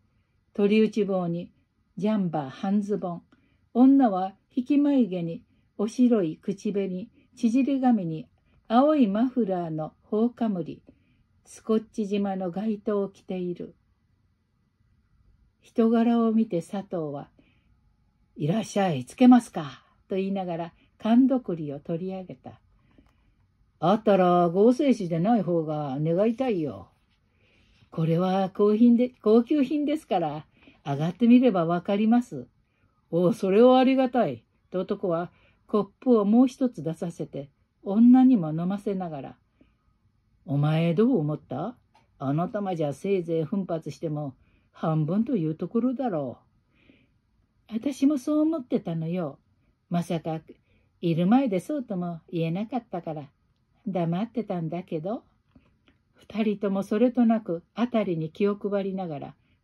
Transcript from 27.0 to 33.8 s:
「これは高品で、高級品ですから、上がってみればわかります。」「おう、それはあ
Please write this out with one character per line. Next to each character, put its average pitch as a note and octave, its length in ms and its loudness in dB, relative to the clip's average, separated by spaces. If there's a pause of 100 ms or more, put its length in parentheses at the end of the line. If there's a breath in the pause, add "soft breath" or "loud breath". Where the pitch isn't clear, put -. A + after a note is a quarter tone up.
「こ E3 140 -4
れ D#3+ 120 0
は F#3 320 0
高 G#3 260 2
品 A#3+ 200 6
で、 B3 140 2
高 A3+ 340 4
級 D4+ 180 0
品 D4 220 -2
で D4 140 -2
す - 100 -14
か G3 120 0
ら、 D#3 260 -6 (400 soft breath)
上 C#3+ 100 -4
が D#3 140 -2
っ F3 40 -6
て A#3 140 0
み B3 140 8
れ B3+ 100 4
ば F3 140 0
わ E3+ 160 -2
か G3+ 160 -2
り A3 100 0
ま A#3+ 140 4
す。」 C3 260 -10 (640)
「お F3 160 2
う、 E3 60 2
そ F#3+ 180 -2
れ G#3 100 6
は B3+ 160 8
あ C4 60 4